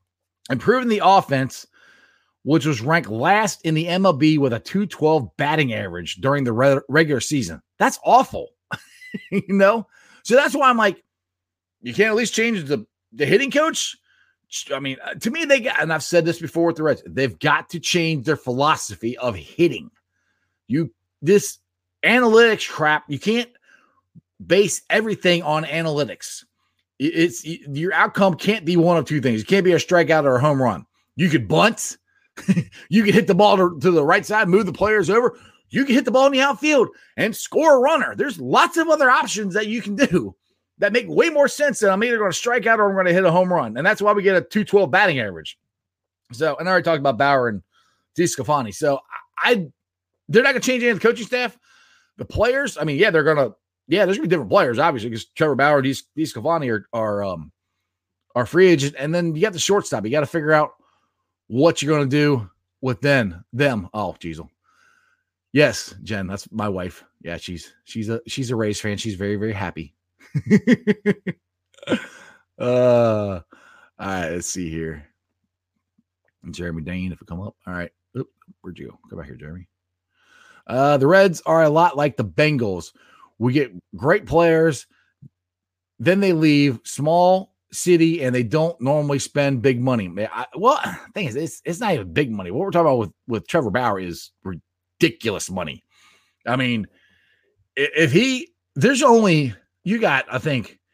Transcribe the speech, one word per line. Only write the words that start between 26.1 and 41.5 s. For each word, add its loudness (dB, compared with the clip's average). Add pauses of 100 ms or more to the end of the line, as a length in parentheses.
I-, -2
it's, -2
y-, -12 (120)
your -6
outcome 2
can't -2
be 2
one 4
of -2
two -4
things. 0
It -10
can't 4
be 4
a 6
strikeout 2
or 4
a 0
home 2
run. -2 (300)
You 2
could 0
bunt. 0 (400)
<laughs> -18 (420)
You 2
could 4
hit 4
the 4
ball 6
to, 2
to 2
the 4
right 2
side, 0
move 4
the -4
players 0
over. 2 (300)
You -2
can 0
hit 0
the -2
ball 4
in 2
the 0
outfield 0 (280)
and -2
score 4
a 4
runner. 0
There's -4
lots 0
of 0
other 4
options -2
that -2
you -6
can -8
do 0 (480)
that 2
make -2
way 2
more 4
sense -2